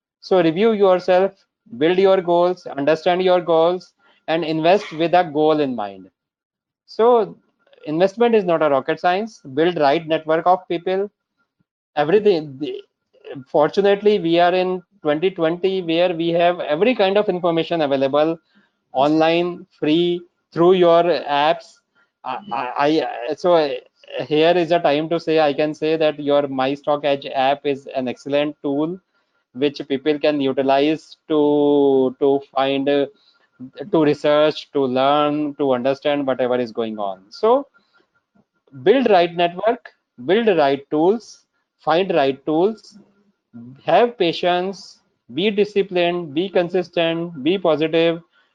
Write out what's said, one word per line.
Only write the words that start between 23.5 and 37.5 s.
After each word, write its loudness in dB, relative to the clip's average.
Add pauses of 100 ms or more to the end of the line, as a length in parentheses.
here 2
is 0
a 2
time 0
to -2
say, 0
I 2
can -2
say -2
that 0
your 0
My -2
Stock -4
Edge -2
app -2
is -4
an -4
excellent -4
tool -4 (540)
which -4
people -2
can 0
utilize -2 (120)
to, 2
to 2 (100)
find, -2
uh, 0 (840)
to 2
research, 0
to -2
learn, 0
to 0
understand -2
whatever -2
is -4
going -6
on। -10
So 0 (1160)